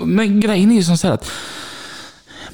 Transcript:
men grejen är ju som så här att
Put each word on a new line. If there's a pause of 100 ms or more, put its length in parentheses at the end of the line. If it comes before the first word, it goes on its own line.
(160)
men
grejen
är
ju
som
så
här
att (1200)